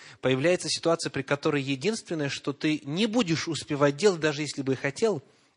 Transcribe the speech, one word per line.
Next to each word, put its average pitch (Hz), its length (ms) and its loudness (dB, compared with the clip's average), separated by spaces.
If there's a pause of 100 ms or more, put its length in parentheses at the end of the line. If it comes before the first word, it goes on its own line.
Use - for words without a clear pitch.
(200)
появляется 143 480 2
ситуация, 165 420 0
при 139 120 -4
которой 143 400 0
единственное, 147 680 -2
что - 240 -4
ты 156 320 -2
не 160 220 0
будешь 202 420 0
успевать 143 480 0
делать, 175 240 4
даже 151 220 0
если 139 200 -6
бы 131 120 0
и - 20 2
хотел, 147 480 -2 (340)